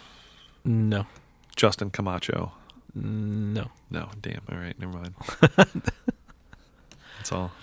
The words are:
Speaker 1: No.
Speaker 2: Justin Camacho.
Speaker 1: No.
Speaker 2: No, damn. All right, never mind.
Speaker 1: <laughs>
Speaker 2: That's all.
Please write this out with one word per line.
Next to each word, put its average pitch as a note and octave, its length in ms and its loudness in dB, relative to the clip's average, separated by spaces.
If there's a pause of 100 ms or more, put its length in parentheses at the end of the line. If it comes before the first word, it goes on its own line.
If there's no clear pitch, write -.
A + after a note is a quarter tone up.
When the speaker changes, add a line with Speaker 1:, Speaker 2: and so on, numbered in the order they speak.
(640)
Speaker 1:
No. G#2+ 420 4 (500)
Speaker 2:
Justin G2+ 340 2
Camacho. F2+ 640 -2 (420)
Speaker 1:
No. G#2+ 760 -2 (200)
Speaker 2:
No, E2 180 -6 (120)
damn. - 300 -8
All F2 80 -6
right, F2 200 -8
never F2+ 140 -8
mind. F2 220 -10 (260)
Speaker 1:
<laughs> - 160 8 (1600)
Speaker 2:
That's - 140 -6
all. F#2 200 -4 (100)